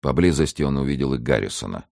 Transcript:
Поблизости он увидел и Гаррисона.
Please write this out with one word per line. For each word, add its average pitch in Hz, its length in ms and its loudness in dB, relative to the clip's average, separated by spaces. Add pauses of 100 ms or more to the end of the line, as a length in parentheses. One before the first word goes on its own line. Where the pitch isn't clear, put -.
Поблизости 76 600 2
он 69 140 0
увидел 67 380 -2
и 64 40 -4
Гаррисона. 50 760 -4